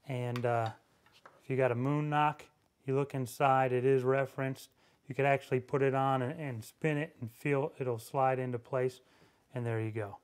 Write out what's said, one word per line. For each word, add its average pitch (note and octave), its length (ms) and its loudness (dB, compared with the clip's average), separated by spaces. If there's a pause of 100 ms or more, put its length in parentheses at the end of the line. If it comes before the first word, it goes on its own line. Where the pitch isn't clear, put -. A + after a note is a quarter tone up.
And, B2 380 -4
uh, A#2 260 0 (680)
if - 80 -20
you C3+ 60 0
got B2+ 160 2
a A#2 40 0
moon D3 340 -2
nock, D3+ 340 0 (420)
you C3+ 100 -2
look C#3 180 -2
inside, C3 580 2
it B2 140 0
is C3+ 180 4
referenced. C3+ 680 -2 (380)
You B2 80 -8
could C3+ 100 2
actually C#3 340 2
put C3+ 220 -2
it C3+ 120 2
on C3+ 280 2
and, C3 180 -4
and B2+ 240 -6
spin D3+ 340 -2
it - 240 -6
and A2+ 100 -8
feel C#3+ 480 -2
it'll B2 200 -2
slide C3 400 0
into B2+ 200 -4
place, B2+ 420 -2 (520)
and B2 120 -4
there A2+ 140 -2
you A2 120 -4
go. G#2 320 -8